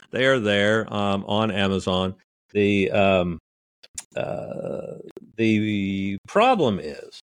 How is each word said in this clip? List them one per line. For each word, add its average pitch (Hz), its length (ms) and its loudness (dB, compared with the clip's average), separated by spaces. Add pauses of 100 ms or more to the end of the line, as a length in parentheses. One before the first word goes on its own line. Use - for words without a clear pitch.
(100)
they 127 160 0
are 135 140 4
there, 104 520 2
um, 101 340 -2
on 107 260 0
Amazon. 92 640 0 (360)
The, 101 380 2
um, 92 480 2 (800)
uh, - 840 -8 (380)
the 101 920 0
problem 190 540 2
is - 480 -14